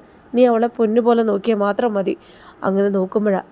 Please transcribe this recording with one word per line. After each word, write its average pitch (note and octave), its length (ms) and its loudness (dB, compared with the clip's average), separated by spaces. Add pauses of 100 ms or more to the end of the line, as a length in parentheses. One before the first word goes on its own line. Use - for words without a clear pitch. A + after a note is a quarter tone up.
(320)
നീ B3 140 2
അവളെ A#3 220 2
പൊന്നുപോലെ A#3 540 0
നോക്കിയാൽ G#3 360 -2
മാത്രം G3+ 360 -2
മതി. G3 200 -4 (480)
അങ്ങനെ G3 260 0
നോക്കുമ്പോഴാ G3 520 -2 (100)